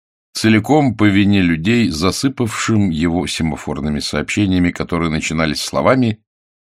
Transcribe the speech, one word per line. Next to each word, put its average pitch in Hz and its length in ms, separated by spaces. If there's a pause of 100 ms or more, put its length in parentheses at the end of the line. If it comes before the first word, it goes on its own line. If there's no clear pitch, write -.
(340)
целиком 113 640
по 107 100
вине 101 360
людей, 90 480
засыпавшим 104 1000
его 82 380
семафорными 76 720
сообщениями, 90 720
которые 85 380
начинались 78 520
словами: 110 580 (420)